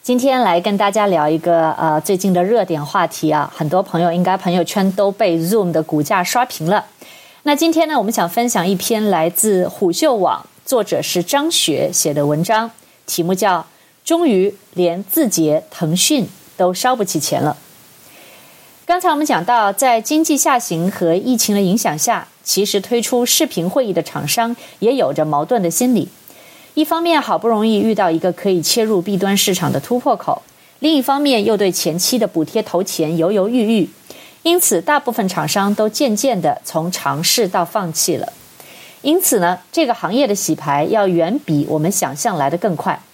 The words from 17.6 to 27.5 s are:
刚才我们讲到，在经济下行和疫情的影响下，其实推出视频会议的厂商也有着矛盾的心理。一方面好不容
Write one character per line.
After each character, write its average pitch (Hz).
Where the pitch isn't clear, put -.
刚 359
才 359
我 311
们 302
讲 175
到， 220
在 233
经 311
济 311
下 269
行 175
和 170
疫 233
情 208
的 202
影 190
响 156
下， 202
其 202
实 196
推 233
出 240
视 311
频 175
会 254
议 185
的 165
厂 147
商 233
也 233
有 143
着 151
矛 151
盾 240
的 170
心 247
理。 175
一 302
方 330
面 330
好 180
不 220
容 220